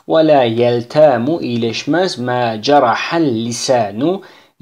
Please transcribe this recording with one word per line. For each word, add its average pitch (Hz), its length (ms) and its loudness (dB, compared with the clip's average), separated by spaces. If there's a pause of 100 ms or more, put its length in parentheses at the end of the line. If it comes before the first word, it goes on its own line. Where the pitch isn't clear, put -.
Ve 160 180 2
la 143 160 4
yeltamu, 120 1000 2
iyileşmez. 123 760 -4
Ma 120 440 -4
cerahel 139 720 2
lisanu, 120 880 -2 (400)